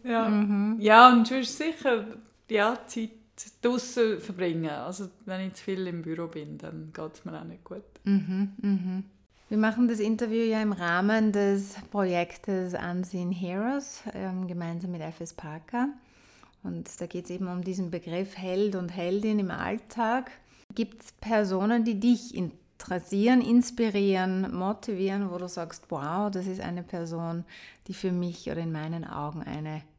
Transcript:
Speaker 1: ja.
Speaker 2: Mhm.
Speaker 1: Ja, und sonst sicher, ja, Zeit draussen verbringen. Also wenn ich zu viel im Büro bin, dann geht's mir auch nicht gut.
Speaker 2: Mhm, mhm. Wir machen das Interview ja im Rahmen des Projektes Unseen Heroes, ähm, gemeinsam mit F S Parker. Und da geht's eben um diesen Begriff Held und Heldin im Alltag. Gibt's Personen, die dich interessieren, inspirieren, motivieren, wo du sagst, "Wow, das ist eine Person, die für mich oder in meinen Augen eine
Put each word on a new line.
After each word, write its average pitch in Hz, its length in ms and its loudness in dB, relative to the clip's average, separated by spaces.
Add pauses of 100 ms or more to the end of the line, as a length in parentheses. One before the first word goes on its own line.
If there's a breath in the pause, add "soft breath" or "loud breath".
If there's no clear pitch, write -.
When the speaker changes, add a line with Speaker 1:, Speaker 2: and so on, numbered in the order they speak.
Speaker 1:
ja. 226 260 2
Speaker 2:
Mhm. 208 500 2
Speaker 1:
Ja, 220 320 12
und 233 160 8
sonst 254 300 -2
sicher, 269 480 0 (440)
ja, 220 360 4
Zeit 226 240 -6 (540)
draussen 233 580 2
verbringen. 170 480 -2
Also 170 380 -8 (180)
wenn 185 220 -6
ich 185 80 -10
zu - 80 -18
viel 190 240 -4
im 170 160 -6
Büro 165 240 -6
bin, 151 320 -12
dann 160 340 -12
geht's 156 320 -12
mir 160 160 -10
auch - 20 -14
nicht 170 200 -16
gut. - 180 -14 (220)
Speaker 2:
Mhm, 196 480 0 (100)
mhm. 190 420 -2 (460 soft breath)
Wir 208 80 0
machen 220 300 2
das 226 120 0
Interview 220 440 0
ja 220 180 2
im 214 100 0
Rahmen 196 600 2
des 196 400 2 (180)
Projektes 180 840 -2
Unseen 180 560 -4
Heroes, 196 720 -4 (100)
ähm, 185 340 -6
gemeinsam 175 440 -6
mit 170 100 -6
F 160 180 -10
S 165 140 -12
Parker. 160 560 -4 (720 loud breath)
Und 175 240 -8 (140)
da 175 60 -6
geht's 180 240 -10
eben 185 160 -4
um 180 160 -4
diesen 185 260 -4
Begriff 175 480 -6
Held 190 380 0
und 180 140 -4
Heldin 196 500 0
im 190 100 0
Alltag. 226 800 -2 (460 soft breath)
Gibt's - 440 -4
Personen, 214 640 2
die 220 160 0
dich 240 360 4
interessieren, 196 1040 0
inspirieren, 196 1120 2
motivieren, 190 760 -2
wo 175 80 -6
du 180 100 -6
sagst, 170 400 -10
"Wow, 170 420 -2
das 190 160 -4
ist 190 140 -6
eine 175 220 -6
Person, 170 600 -6 (440 loud breath)
die 190 80 -8
für 185 160 -2
mich 180 380 -4
oder 165 120 -4
in 165 100 -4
meinen 160 340 -6
Augen 151 360 -8
eine 156 400 -8 (180)